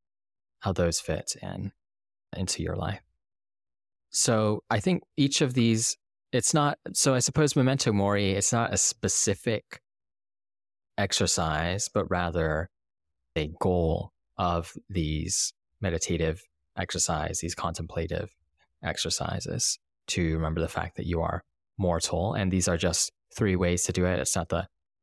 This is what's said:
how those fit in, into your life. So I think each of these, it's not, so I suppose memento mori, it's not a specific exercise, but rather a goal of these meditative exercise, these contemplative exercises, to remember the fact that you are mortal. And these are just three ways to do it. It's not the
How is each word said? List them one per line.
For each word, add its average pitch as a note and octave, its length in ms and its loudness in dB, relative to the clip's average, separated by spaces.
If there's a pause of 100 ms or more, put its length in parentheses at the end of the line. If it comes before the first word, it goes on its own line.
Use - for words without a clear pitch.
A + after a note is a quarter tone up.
(600)
how G2 120 0
those F2 280 2
fit - 420 -4
in, G2 300 -8 (640)
into F2+ 260 -4
your E2+ 140 -2
life. G2 240 -4 (1120)
So A2 600 2
I A2 100 2
think F#3 220 2 (140)
each C#3 240 2
of C3 140 2
these, A2+ 420 4 (360)
it's B2+ 220 0
not, D3 240 2 (140)
so C3+ 220 2
I B2+ 40 2
suppose C#3+ 380 2
memento C3 360 4
mori, G2+ 400 4
it's G2 200 2
not A#2 200 2
a G2+ 60 0
specific - 1040 -2 (1160)
exercise, F2+ 920 0
but G2+ 220 -2
rather E2+ 600 0 (640)
a D#2 140 -2 (100)
goal E2+ 520 2 (240)
of F2 360 -2 (160)
these D#2+ 640 -2 (280)
meditative E2 600 -2 (340)
exercise, E2+ 640 -2
these F2 140 -6
contemplative E2+ 760 -4 (540)
exercises, - 920 -4 (280)
to E2 280 0
remember D#2+ 260 -2
the D#2+ 80 0
fact F2 280 -6
that - 100 -6
you E2 140 -2
are E2 220 -2 (340)
mortal. F2 560 0
And F#2+ 180 0
these F#2 160 2
are F2 100 2
just E2+ 360 0 (240)
three G2 200 2
ways F2+ 280 2
to - 80 -2
do F2+ 140 2
it. F2+ 120 0
It's - 160 -2
not E2+ 140 -2
the E2 180 -2 (360)